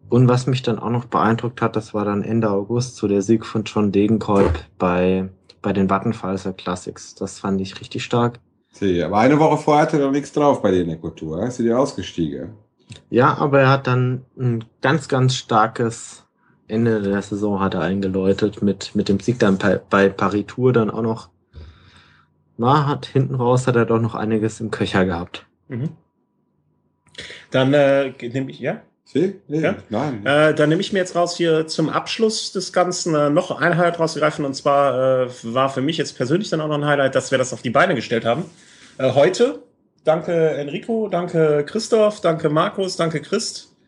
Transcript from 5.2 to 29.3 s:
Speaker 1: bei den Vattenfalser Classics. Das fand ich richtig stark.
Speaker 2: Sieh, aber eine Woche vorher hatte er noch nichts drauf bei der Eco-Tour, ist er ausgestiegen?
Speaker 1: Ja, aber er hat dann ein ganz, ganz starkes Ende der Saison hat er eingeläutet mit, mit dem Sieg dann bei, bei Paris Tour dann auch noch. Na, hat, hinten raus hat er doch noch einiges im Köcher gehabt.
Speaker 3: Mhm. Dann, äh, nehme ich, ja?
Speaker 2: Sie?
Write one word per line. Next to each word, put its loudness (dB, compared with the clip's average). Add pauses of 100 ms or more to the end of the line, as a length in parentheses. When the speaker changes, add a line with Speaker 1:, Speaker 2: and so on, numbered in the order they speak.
Speaker 1:
bei -2
den 2
Vattenfalser -4
Classics. -10
Das -10
fand -2
ich -8
richtig -10
stark. -2 (320)
Speaker 2:
Sieh, 0
aber 0
eine 6
Woche 4
vorher 4
hatte 0
er 2
noch 0
nichts -2
drauf 2
bei 2
der 2
Eco-Tour, -8
ist -8
er 2
ausgestiegen? -4 (560)
Speaker 1:
Ja, 4
aber 2
er 6
hat 2
dann 0 (120)
ein -2 (160)
ganz, 0
ganz 2
starkes -2 (420)
Ende 0
der 0
Saison -4
hat 0
er -2
eingeläutet 0
mit, -2
mit 0
dem 2
Sieg -2
dann 4
bei, 0 (100)
bei 4
Paris -2
Tour 0
dann 2
auch -6
noch. -4 (1300)
Na, 2
hat, -4
hinten 0
raus 2
hat 2
er 4
doch 2
noch -4
einiges -2
im -6
Köcher 0
gehabt. -6 (220)
Speaker 3:
Mhm. -6 (1600)
Dann, 2
äh, 4
nehme -6
ich, -18
ja? -6 (220)
Speaker 2:
Sie? -2 (120)